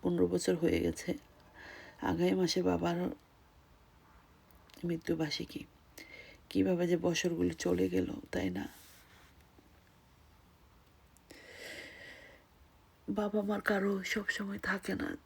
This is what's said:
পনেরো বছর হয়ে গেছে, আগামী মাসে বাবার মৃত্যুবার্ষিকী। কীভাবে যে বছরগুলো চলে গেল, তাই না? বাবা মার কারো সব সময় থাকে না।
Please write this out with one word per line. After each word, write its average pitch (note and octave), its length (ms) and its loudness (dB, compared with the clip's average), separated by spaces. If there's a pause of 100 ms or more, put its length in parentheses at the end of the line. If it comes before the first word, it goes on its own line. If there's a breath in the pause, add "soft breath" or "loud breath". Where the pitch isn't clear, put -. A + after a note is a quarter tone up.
পনেরো F3+ 260 4
বছর F3+ 280 2
হয়ে F3 240 2
গেছে, - 340 0 (880 loud breath)
আগামী F3 300 2
মাসে F#3 320 2
বাবার F3 460 2 (1700)
মৃত্যুবার্ষিকী। E3 800 -2 (840 loud breath)
কীভাবে F#3 380 4
যে F3 100 4
বছরগুলো E3+ 520 2
চলে F3+ 400 2
গেল, - 240 0 (180)
তাই - 180 0
না? - 180 -4 (4000 loud breath)
বাবা G#3 320 0
মার G3+ 200 0
কারো G3 420 2
সব G3+ 260 -4
সময় G3+ 300 -4
থাকে F#3+ 360 -2
না। - 300 -6